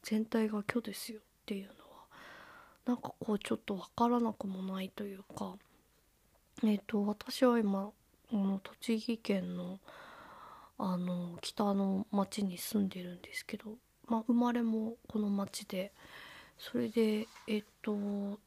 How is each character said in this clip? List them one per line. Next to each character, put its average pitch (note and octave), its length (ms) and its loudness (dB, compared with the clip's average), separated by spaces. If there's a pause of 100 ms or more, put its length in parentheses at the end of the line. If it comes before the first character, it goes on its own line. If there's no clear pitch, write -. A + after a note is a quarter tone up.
全 A3 240 0
体 A3 220 2
が G#3 120 -2
虚 A3+ 200 0
で G3+ 140 -10
す - 180 -10
よ」 G#3+ 80 -12
っ - 20 -20 (220)
て G#3 100 -6
い G3 100 -6
う G3 40 -16
の - 60 -20 (160)
は、 - 160 -20 (800)
な B3 100 2
ん - 40 0
か、 - 200 -10
こ - 160 0
う、 G3+ 40 0
ち - 140 -2
ょ - 40 6
っ - 20 -8
と - 180 -4
わ - 200 -8
か A#3 120 6
ら A#3+ 120 4
な A3+ 120 0
く - 140 -6
も F#3+ 160 -4
な F#3+ 200 -4
い F#3+ 80 -6
と - 140 -8
い G3 100 -8
う G3 80 -14
か、 G3 340 -8 (1040)
え G#3+ 140 6
っ G3+ 100 -2
と、 G3+ 180 2
私 G#3 380 0
は A#3+ 160 8
今、 G3+ 340 2 (380)
こ A3+ 60 0
の、 G3 240 2
栃 - 400 -2
木 A3+ 180 -2
県 F3+ 380 0
の、 F3+ 240 -6 (1000)
あ F#3 180 2
の、 F3 440 -2
北 G3+ 340 2
の G3 360 2
町 G3+ 340 2
に F3+ 140 -2
住 - 260 2
ん F#3+ 40 2
で F3+ 140 -6
る F3+ 140 -8
ん F3+ 60 -16
で - 120 -16
す - 120 -6
け - 100 -6
ど、 G#3+ 220 -12 (300)
ま A3+ 100 4
あ、 A3+ 80 -2
生 A#3+ 80 6
ま A#3+ 180 6
れ A#3+ 100 2
も A3+ 340 0 (120)
こ A3 100 -2
の G#3 100 2
町 G3 380 -2
で、 F#3+ 260 -4 (680)
そ - 200 -4
れ A#3+ 100 2
で、 G#3+ 380 4 (200)
え G#3+ 120 0
っ G#3 60 -4 (180)
と G3+ 640 -2